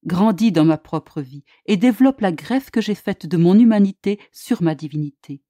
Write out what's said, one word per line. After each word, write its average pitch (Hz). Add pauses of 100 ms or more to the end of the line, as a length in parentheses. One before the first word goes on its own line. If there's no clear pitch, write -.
grandit 208
dans 160
ma 156
propre -
vie 139 (220)
et 214
développe 247
la 190
greffe 247
que -
j'ai 208
faite -
de 160
mon 170
humanité 208 (140)
sur -
ma 160
divinité 143